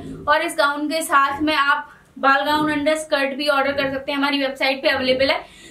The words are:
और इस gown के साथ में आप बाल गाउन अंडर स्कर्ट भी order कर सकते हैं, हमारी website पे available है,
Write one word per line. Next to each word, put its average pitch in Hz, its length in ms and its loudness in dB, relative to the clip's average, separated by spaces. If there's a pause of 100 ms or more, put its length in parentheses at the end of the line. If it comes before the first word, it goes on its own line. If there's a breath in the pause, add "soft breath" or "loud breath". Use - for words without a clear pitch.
(280 loud breath)
और 311 140 4
इस 330 160 -4
gown 294 320 0
के 320 120 -2
साथ 294 400 2
में 302 140 0
आप 294 360 0 (280 loud breath)
बाल 277 260 2
गाउन 302 260 0
अंडर 302 240 0
स्कर्ट 277 420 -2
भी 294 100 -2
order 277 240 2
कर 277 200 -2
सकते 269 200 -6
हैं, 285 60 -2
हमारी 285 220 0
website 269 420 -2
पे 311 80 2
available 262 400 2
है, 339 100 0 (300 loud breath)